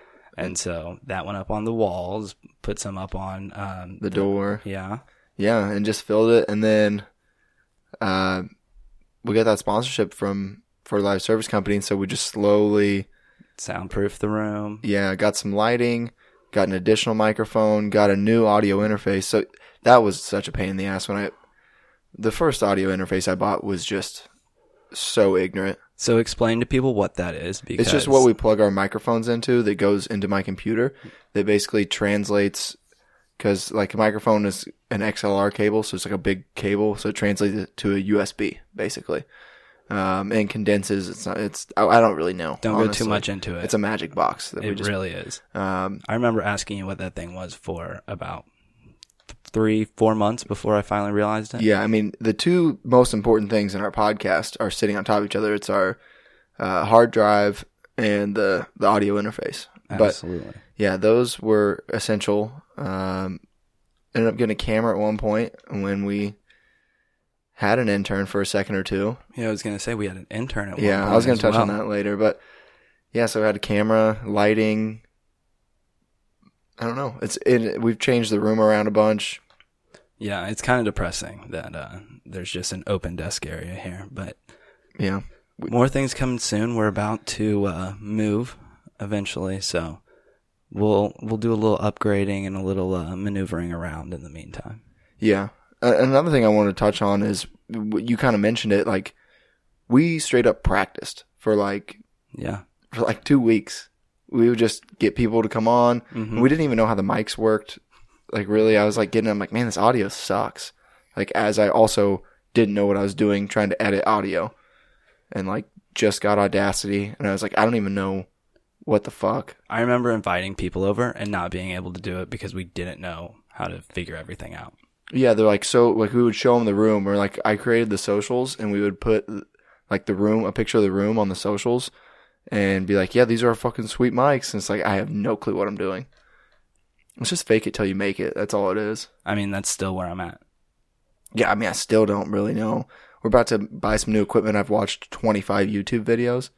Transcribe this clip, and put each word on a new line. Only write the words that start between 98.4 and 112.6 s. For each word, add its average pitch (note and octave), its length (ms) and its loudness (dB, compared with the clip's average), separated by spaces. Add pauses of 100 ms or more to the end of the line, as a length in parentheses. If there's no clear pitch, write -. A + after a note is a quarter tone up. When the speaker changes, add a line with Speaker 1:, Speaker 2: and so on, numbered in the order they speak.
Speaker 2:
it, G2 120 2
like, G2 300 -4 (720)
we D#3 320 4
straight A#2+ 260 2
up - 180 2
practiced - 600 -2 (140)
for, A2 180 0
like, G2+ 440 -4 (340)
Speaker 1:
Yeah. G2 280 -8 (320)
Speaker 2:
for, A2+ 80 -2
like, - 220 -2
two C#3+ 160 4
weeks. A2+ 500 2 (400)
We A#2 200 4
would A#2 100 2
just - 400 -2
get G#2+ 160 0
people A#2 260 2
to G#2+ 80 0
come A2+ 180 0
on. A#2+ 340 4 (120)
Speaker 1:
Mm-hmm. A2 200 -6
Speaker 2:
And A2+ 80 0
we C3 80 6
didn't D#3 160 2
even B2+ 120 0
know A2 80 4
how A2 100 2
the G2 60 -2
mics G2+ 360 -2
worked. A2 420 0 (520)
Like, G#2 160 -4
really, A2 300 4
I G#2 80 6
was, G#2+ 120 2
like, G#2 140 0
getting, A2 180 2
I'm G#2 100 0
like, G2 120 -6
"Man, A#2 140 -2
this G#2 120 -4
audio G#2+ 320 4
sucks." - 600 -4 (440)
Like, G2 160 -4
as G#2+ 260 0
I G#2 120 4
also G2+ 520 4 (320)
didn't G#2 220 4